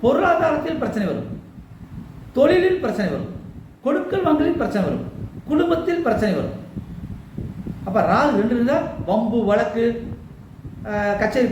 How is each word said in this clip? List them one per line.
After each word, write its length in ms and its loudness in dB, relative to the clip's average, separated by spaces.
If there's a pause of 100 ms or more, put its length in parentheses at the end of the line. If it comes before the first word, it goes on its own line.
பொருளாதாரத்தில் 800 2
பிரச்சனை 260 -2
வரும், 220 -4 (1040)
தொழிலில் 460 4
பிரச்சனை 320 -2
வரும், 180 -6 (520)
கொடுக்கல் 420 0
வாங்கலில் 340 4
பிரச்சனை 280 0
வரும், 180 -4 (420)
குடும்பத்தில் 580 2
பிரச்சனை 320 2
வரும். 200 -4 (1300)
அப்ப 120 0 (120)
ராகு 300 4
ரெண்டு 160 2
இருந்தா 200 2 (320)
வம்பு, 300 2 (100)
வழக்கு, 360 2 (1080)
அஹ், 300 0
கச்சேரி 320 2